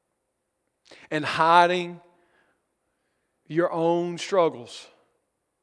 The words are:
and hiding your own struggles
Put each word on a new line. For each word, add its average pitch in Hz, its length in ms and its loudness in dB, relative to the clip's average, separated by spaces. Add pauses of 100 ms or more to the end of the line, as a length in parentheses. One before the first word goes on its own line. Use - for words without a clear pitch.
(1080)
and 151 160 -6
hiding 175 760 2 (1500)
your 165 240 0
own 170 460 -2
struggles 151 720 -2 (760)